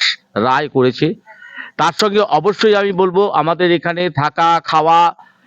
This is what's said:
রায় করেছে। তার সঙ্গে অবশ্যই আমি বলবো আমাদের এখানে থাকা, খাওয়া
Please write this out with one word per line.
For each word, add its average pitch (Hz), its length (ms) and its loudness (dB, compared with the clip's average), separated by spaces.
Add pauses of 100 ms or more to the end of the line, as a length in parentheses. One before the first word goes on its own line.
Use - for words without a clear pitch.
(360)
রায় 127 320 0
করেছে। 131 460 0 (640)
তার 160 140 0 (100)
সঙ্গে 208 180 0
অবশ্যই 202 560 2
আমি 202 160 0
বলবো 190 380 0
আমাদের 170 420 0
এখানে 175 380 -2
থাকা, 165 540 0
খাওয়া 165 520 2 (320)